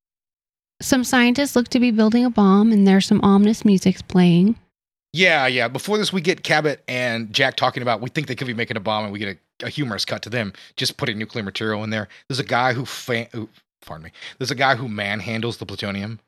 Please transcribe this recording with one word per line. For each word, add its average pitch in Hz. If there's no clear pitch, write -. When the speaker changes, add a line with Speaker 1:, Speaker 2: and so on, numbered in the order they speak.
Speaker 1:
Some 254
scientists 247
look 240
to 254
be 240
building 220
a 254
bomb, 208
and 202
there's 190
some 208
ominous 202
music's 190
playing. 180
Speaker 2:
Yeah, 160
yeah. 123
Before 135
this, 214
we 190
get 165
Cabot 151
and 117
Jack 131
talking 127
about, 120
we 127
think 151
they 127
could 131
be 123
making 113
a 104
bomb, 107
and 101
we 104
get 98
a, -
a 120
humorous 113
cut 107
to 110
them 107
just -
putting 110
nuclear 110
material 107
in 110
there. 107
There's 123
a -
guy 127
who, 123
fa-, 117
who, 113
pardon 80
me, 82
there's 127
a 139
guy 135
who 127
manhandles 107
the 110
plutonium. 101